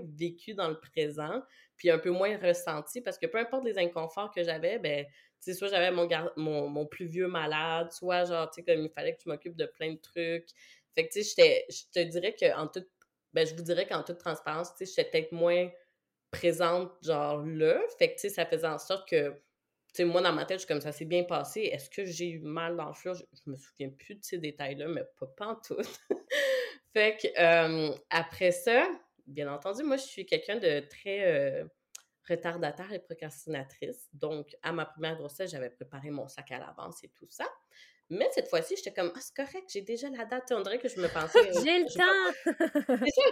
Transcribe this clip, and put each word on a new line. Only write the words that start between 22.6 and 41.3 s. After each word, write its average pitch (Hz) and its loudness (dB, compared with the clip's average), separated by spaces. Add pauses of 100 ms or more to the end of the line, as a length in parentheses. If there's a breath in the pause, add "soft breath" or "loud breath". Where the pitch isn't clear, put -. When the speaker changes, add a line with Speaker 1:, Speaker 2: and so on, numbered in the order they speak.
Speaker 1:
dans 151 -6
le 151 -12
fleur ? 180 -8
Je... - -16 (100)
je - -18
me 135 -8
souviens - -12
plus 202 -18
de - -20
ces 185 -6
détails-là, 143 -6
mais 165 -4 (180)
pas 175 -8 (100)
pantoute. 220 -8 (240)
<laughs> 523 -2
Fait 214 4
que, - 0 (120)
euh, 160 6 (160)
après 165 2
ça, 240 4 (380)
bien 143 -6
entendu, 202 -6
moi, 269 2
je 269 -2
suis 185 -12
quelqu'un 165 -2
de 160 2
très, 196 -6
euh, 147 2 (640)
retardataire 170 -4
et 185 -6
procrastinatrice. - -10
Donc, 151 -8
à 160 -4
ma 160 -4
première 156 -6
grossesse, 160 -8
j'avais 127 -8
préparé 139 -14
mon 135 -8
sac 131 -16
à 127 -8
l'avance - -14
et - -20
tout - -20
ça. - -10 (640 soft breath)
Mais 254 0
cette - -2
fois-ci, 170 0
j'étais 202 -8
comme, « 180 -2
Ah, - -10
c'est - -16
correct, 370 -8
j'ai 202 -6
déjà 233 -6
la 233 -8
date. » 254 -6
Tu - -16
sais, 247 0
on 202 0
dirait 202 -4
que 247 -2
je 190 -6
me 175 2
pensais, 165 4